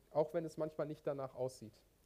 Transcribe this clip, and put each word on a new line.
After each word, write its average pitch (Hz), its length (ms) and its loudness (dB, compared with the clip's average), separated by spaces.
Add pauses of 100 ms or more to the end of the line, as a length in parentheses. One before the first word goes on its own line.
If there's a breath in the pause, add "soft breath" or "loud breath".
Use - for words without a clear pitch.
(120)
auch 151 220 4
wenn 165 120 2
es 160 120 -6
manchmal 156 300 0
nicht 151 180 -8
danach 139 300 -2
aussieht. 127 380 -4 (320)